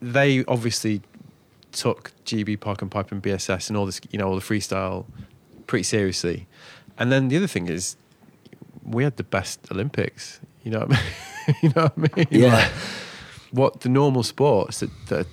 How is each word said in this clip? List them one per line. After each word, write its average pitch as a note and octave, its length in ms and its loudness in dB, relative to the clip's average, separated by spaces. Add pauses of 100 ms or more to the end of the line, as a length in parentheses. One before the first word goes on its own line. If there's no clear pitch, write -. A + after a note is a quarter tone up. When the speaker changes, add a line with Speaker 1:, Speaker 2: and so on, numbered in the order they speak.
Speaker 1:
they C3 420 4
obviously A2+ 560 -2 (720)
took - 400 -4 (140)
G A2 160 -2
B G#2 140 -2
Park G2+ 260 -6
and F#2+ 80 -6
Pipe G2 220 -4
and G2 100 -6
B - 80 -2
S F#2+ 180 -2
S F#2 220 -4
and G#2+ 80 -2
all G2+ 80 0
this, F#2 120 -6 (120)
you A2 80 -6
know, G2 100 0
all F#2+ 60 0
the F#2+ 80 -2
freestyle F#2+ 640 -4 (600)
pretty G2 180 -2
seriously. F2+ 640 -2 (520)
And A#2+ 120 0
then C3+ 180 4
the C3+ 100 2
other G3 80 2
thing F2 220 -4
is, F2 280 -6 (880)
we A#2 200 0
had C#3+ 120 0
the - 80 -6
best - 480 -4
Olympics. - 680 -4 (240)
You A2+ 80 -6
know A2+ 80 -2
what B2 180 2
I F#2 40 -2
mean? - 540 -4
<laughs> - 60 -2
You D#3+ 120 6
know E3 80 4 (120)
what D#3+ 180 0
I - 60 -10
mean? D3+ 120 4
Speaker 2:
Yeah. A#2+ 240 8
Speaker 1:
Like, G#2 180 4 (800)
what C3 280 2
the B2+ 80 -2
normal C3 340 4
sports - 580 2
that, - 100 -4 (160)
that F#2 140 -2
are F2+ 120 -4